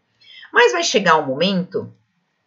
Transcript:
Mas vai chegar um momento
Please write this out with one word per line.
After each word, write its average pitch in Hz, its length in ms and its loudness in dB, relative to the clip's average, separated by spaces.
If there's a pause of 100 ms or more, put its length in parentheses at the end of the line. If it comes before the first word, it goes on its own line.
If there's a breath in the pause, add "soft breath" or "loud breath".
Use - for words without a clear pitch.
(520 loud breath)
Mas 466 200 4
vai 339 100 -4
chegar 180 360 2
um 143 80 -4
momento 170 640 -4 (540)